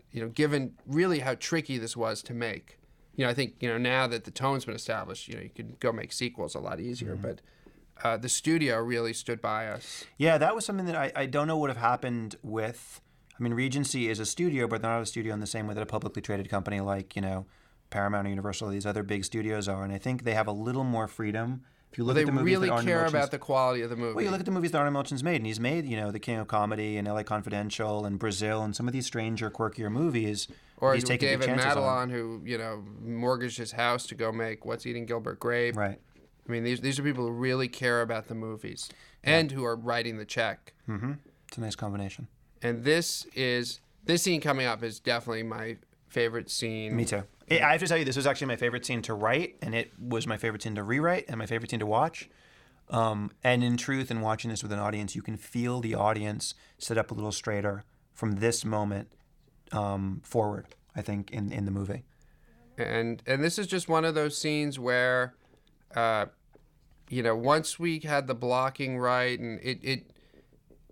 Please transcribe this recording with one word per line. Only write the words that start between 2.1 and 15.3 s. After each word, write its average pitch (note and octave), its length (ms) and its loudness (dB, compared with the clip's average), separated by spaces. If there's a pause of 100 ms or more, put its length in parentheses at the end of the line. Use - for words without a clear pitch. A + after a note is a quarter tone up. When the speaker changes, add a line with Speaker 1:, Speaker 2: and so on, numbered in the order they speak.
Speaker 1:
to B2 100 -8
make, A#2 440 -6 (360)
you C3+ 100 2
know, B2 60 2
I A#2+ 40 0
think, C3 260 -2
you B2 80 0
know, A#2 100 0
now B2+ 280 4
that A#2 180 -4
the - 60 -12
tone's C3+ 340 0
been A2 100 -6
established, A2 540 -6
you A2+ 80 -10
know, - 60 -10
you - 80 -12
can A#2 300 -12
go A#2 120 2
make - 200 -6
sequels A#2 420 -4
a - 60 -6
lot - 200 -6
easier, A#2 340 -6
Speaker 2:
Mm-hmm. F#2+ 80 -6
Speaker 1:
but, - 180 -6 (640)
uh, A2+ 120 2
the A#2+ 120 -6
studio D3 520 2
really A#2 340 0
stood A#2 260 -6
by A2 280 -2
us. - 360 -10 (140)
Speaker 2:
Yeah, D#3+ 200 6
that E3 160 4
was A3 120 -4
something G3 200 -2
that E3 100 -2
I, C#3 200 -2
I C#3 100 0
don't C#3+ 200 0
know D#3+ 120 2
would C#3+ 120 2
have A#2 80 -4
happened A#2 640 0
with, A2 580 -4 (380)
I B2 40 -2
mean, A#2+ 120 2
Regency C3 540 0
is G#2+ 120 -2
a G#2+ 60 -2
studio, C#3+ 420 2
but A2 140 -2
they're A2+ 80 0
not A#2 120 2
a A2 40 -4
studio A2 260 -4